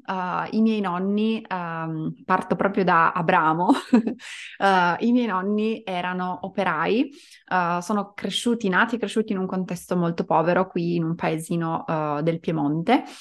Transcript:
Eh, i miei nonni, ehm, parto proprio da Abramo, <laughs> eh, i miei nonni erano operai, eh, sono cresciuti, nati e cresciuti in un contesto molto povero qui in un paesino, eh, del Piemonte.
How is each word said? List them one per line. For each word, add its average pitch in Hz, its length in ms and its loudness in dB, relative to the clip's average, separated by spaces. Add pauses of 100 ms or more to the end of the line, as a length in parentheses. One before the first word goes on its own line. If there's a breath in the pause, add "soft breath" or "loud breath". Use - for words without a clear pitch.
Eh, 180 460 -4
i 220 100 0
miei 220 200 2
nonni, 202 680 -2
ehm, 165 760 -6
parto 185 300 0
proprio 196 280 0
da 165 280 4
Abramo, 170 600 2
<laughs> - 840 -2
eh, 180 420 4
i 233 120 2
miei 247 140 4
nonni 208 580 0
erano 180 580 -4
operai, 185 680 0
eh, - 720 -2
sono 202 320 -4
cresciuti, 226 560 -2
nati 214 260 2
e 233 40 -2
cresciuti 220 320 -2
in 190 80 -2
un 185 80 -2
contesto 180 480 -4
molto 170 300 0
povero 175 420 2
qui 170 280 -2
in 170 80 0
un 165 120 -2
paesino, 165 720 -2
eh, 151 360 -2
del 165 160 0
Piemonte. 165 640 0 (180 loud breath)